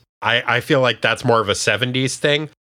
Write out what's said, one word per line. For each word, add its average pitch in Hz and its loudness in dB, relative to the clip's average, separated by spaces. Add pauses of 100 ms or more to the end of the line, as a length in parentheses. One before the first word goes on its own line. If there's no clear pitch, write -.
(220)
I, 117 0
I - -2
feel 143 0
like 120 0
that's 113 -2
more 117 4
of 101 -2
a 98 0
seventies 123 -2
thing. 147 -2 (160)